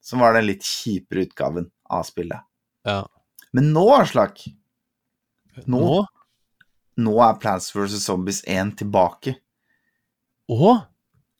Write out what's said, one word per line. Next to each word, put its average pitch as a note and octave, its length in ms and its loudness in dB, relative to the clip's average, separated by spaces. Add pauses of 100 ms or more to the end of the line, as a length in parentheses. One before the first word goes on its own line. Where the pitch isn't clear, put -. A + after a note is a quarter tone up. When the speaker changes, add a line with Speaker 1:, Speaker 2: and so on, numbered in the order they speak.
Speaker 1:
som - 180 -8
var A#2 140 6
den A2+ 140 2
litt G2 140 -4
kjipere F#2+ 640 -6
utgaven E2+ 420 -6 (200)
av F2 160 -4
spillet. E2+ 360 -12 (440)
Speaker 2:
Ja. G2+ 200 -4 (480)
Speaker 1:
Men D3 200 2
nå, F#3 260 4
Aslak, - 380 0 (1300)
nå, B2 120 0
Speaker 2:
Nå? E3+ 280 2 (880)
Speaker 1:
nå A2+ 220 2 (100)
er G#2+ 100 0
Plants F#2+ 360 -4
versus G2+ 300 -4
Zombies F#2+ 420 -4
en G2 260 -2
tilbake. G#2 640 -2 (1120)
Speaker 2:
Åh? F3+ 360 4 (540)